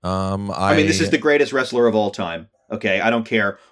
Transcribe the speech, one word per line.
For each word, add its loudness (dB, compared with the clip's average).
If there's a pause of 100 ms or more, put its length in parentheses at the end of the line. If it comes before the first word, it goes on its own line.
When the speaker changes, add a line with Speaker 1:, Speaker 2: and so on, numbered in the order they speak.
Speaker 1:
Um, -4
Speaker 2:
I 0
mean, 4
this 0
Speaker 1:
I 0
Speaker 2:
is -4
the 2
greatest 2
wrestler 2
of 2
all 2
time. -8 (220)
Okay, -2
I 2
don't 0
care -2 (140)